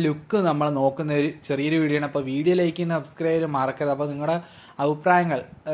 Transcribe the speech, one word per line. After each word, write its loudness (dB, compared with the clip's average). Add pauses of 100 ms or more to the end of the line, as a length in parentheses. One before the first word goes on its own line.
ലുക്ക് 0 (100)
നമ്മൾ 2 (120)
നോക്കുന്ന 0 (100)
ഒരു 2 (180)
ചെറിയൊരു 0
വീഡിയോ 0
ആണ്. -4
അപ്പോൾ -2
വീഡിയോ 2
ലൈക്ക് 0
ചെയ്യുന്ന -2
സബ്സ്ക്രൈബ് -2
ചെയ്യാൻ 0
മറക്കരുത്. 0
അപ്പോൾ -4
നിങ്ങളുടെ -2 (480)
അഭിപ്രായങ്ങൾ, 2 (300)
ഏ, -2